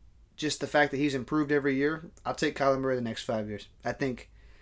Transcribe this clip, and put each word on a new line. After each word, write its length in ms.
just 240
the 60
fact 240
that 80
he's 160
improved 380
every 240
year, 340
I'll 80
take 240
Kyler 200
Murray 180
the 40
next 220
five 260
years. 200
I 80
think 380